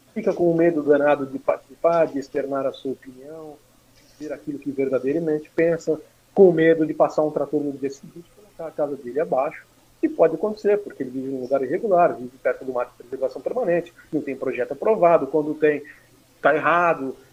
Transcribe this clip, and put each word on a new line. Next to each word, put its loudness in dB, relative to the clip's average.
fica -2
com 2
medo 2
danado 2
de -8
participar, 0
de -8
externar -4
a -4
sua -8
opinião, -16
dizer -10
aquilo -10
que -8
verdadeiramente -2
pensa, 0
com 8
medo 4
de -6
passar 2
um 0
trator -2
no -4
dia -6
seguinte -20
e -20
colocar -16
a -14
casa -4
dele -6
abaixo, -2
e 2
pode 2
acontecer, -2
porque -10
ele -8
vive -8
num -6
lugar -2
irregular, 2
vive -12
perto -4
do -6
mato -4
de -20
preservação -8
permanente, -2
não -4
tem -8
projeto -4
aprovado, 4
quando -2
tem, 0
tá 4
errado 0